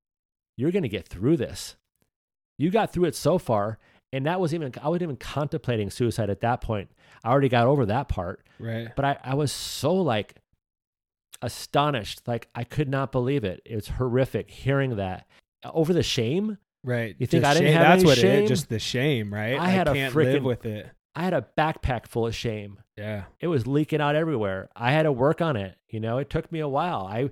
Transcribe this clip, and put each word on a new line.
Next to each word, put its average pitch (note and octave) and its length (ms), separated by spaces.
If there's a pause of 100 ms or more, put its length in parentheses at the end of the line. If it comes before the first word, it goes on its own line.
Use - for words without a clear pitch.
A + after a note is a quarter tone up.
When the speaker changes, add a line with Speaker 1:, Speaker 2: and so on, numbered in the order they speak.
(580)
Speaker 1:
you're C#3+ 140
gonna F3+ 180
get F#2+ 180
through B2+ 300
this. - 380 (840)
You D3 120
got G3+ 220
through F3 140
it D#3 100
so F3+ 220
far." G#2+ 420 (320)
And C3+ 140
that F3 140
was D#3+ 160
even, D3+ 160 (100)
I C#3+ 80
wasn't E3+ 140
even D3+ 140
contemplating B2 760
suicide A2+ 400
at G2 100
that A#2+ 200
point. G2+ 280 (340)
I A2+ 60
already C#3 200
got A#2 180
over C#3 180
that A2+ 240
part. F2+ 340 (160)
Speaker 2:
Right. A2+ 360
Speaker 1:
But C#3 100
I, C#3 180
I C3 120
was D3 160
so, - 420
like, C#3 420 (1040)
astonished. C#3 840
Like, A#2+ 280
I A#2+ 80
could C#3+ 260
not C3+ 220
believe C3 320
it. F#2 220
It A2+ 100
was G#2 120
horrific B2 600
hearing C3+ 480
that. F#2+ 300 (360)
Over D#3+ 300
the D#3 100
shame? F3+ 540 (260)
Speaker 2:
Right. A#2 360
Speaker 1:
You B2 80
think - 160
Speaker 2:
Just C#3+ 80
Speaker 1:
I - 80
didn't D3 80
Speaker 2:
shame. D#3 100
Speaker 1:
have E3 100
Speaker 2:
That's F3+ 140
Speaker 1:
any F3 60
Speaker 2:
what C3+ 100
Speaker 1:
shame? A#2+ 220
Speaker 2:
it - 40
is. C#3 60
Just C3 200
the A2 100
shame, A#2+ 540
right? G#2+ 260
Speaker 1:
I E3+ 60
Speaker 2:
I F#3 40
Speaker 1:
had F#3 180
a C#3+ 60
Speaker 2:
can't C3+ 220
live C#3+ 260
Speaker 1:
freaking - 20
Speaker 2:
with B2 220
it. G#2+ 240 (260)
Speaker 1:
I E3 80
had F#3 100
a C3+ 120 (120)
backpack D3+ 500
full A#2 180
of A2+ 80
shame. G#2 460 (160)
Speaker 2:
Yeah. G#2 280 (160)
Speaker 1:
It D#3+ 80
was C3 200
leaking D3 340
out D3 140
everywhere. A2 600
I A#2+ 160
had D#3 120
to D#3 80
work C#3 300
on D#3+ 140
it. G2 220 (120)
You A2 100
know, A2+ 180
it C#3+ 120
took - 220
me E3 100
a D3+ 60
while. C#3+ 380
I, A2+ 260